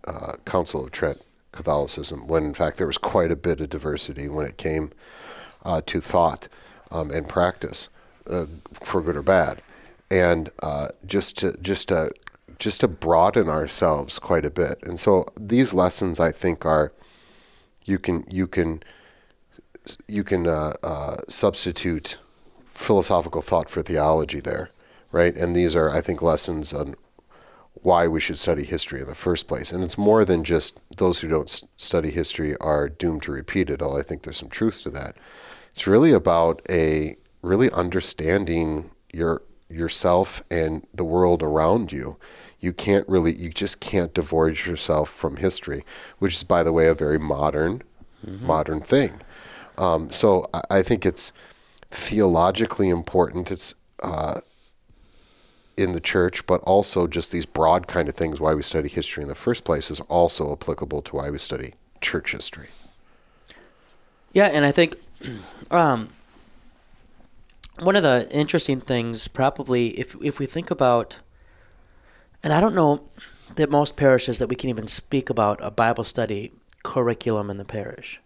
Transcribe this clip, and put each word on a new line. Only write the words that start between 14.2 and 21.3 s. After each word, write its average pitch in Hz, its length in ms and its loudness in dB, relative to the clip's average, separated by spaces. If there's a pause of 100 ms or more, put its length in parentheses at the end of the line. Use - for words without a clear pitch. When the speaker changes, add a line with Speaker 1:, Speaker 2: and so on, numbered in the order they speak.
Speaker 1:
a 71 40 -2
bit. - 340 -4
And 85 160 -8
so 95 260 4 (120)
these 117 360 0
lessons, 90 460 2
I 85 120 4
think, 85 340 -4
are, 78 280 2 (920)
you 98 140 -2
can, 87 300 -4
you 92 180 -4
can, 82 340 -4 (1300)
you 104 160 -4
can, 90 240 0
uh, 76 260 0 (100)
uh, 73 340 -8 (100)
substitute - 880 0 (480)